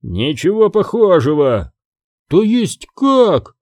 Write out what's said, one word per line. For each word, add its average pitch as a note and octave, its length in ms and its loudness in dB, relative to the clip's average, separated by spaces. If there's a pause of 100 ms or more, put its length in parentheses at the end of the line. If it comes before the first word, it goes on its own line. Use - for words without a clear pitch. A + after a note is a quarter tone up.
Ничего E3 680 -2
похожего! D3+ 1000 0 (560)
То F3 140 0
есть A3 520 -2
как? B3+ 680 0